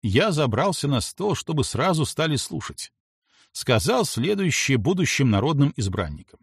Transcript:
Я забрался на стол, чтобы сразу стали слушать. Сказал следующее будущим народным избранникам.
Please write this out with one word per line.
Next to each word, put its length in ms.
Я 300
забрался 560
на 120
стол, 360
чтобы 280
сразу 420
стали 320
слушать. 540
Сказал 540
следующее 720
будущим 540
народным 440
избранникам. 680